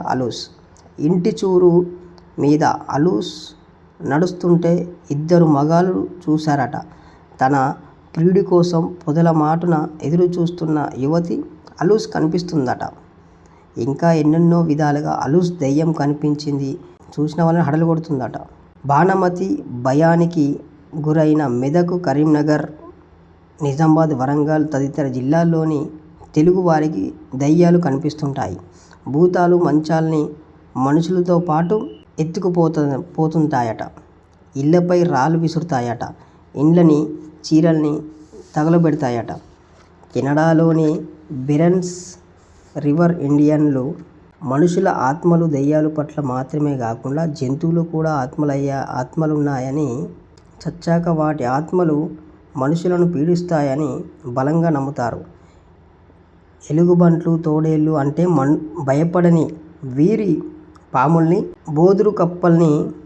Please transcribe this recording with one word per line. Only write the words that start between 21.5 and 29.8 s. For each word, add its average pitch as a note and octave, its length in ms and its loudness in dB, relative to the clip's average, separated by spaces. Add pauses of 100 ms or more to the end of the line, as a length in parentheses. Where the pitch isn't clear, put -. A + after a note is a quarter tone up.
కరీంనగర్, D3+ 600 2 (920)
నిజామాబాద్, D#3 540 2
వరంగల్ D3 540 0
తదితర C#3 400 -4
జిల్లాల్లోని D#3 720 0 (560)
తెలుగు F3+ 260 4
వారికి D#3 520 0 (220)
దయ్యాలు E3+ 440 4
కనిపిస్తుంటాయి. C3+ 800 -4 (500)
భూతాలు F3 500 4
మంచాల్ని D#3+ 640 2 (540)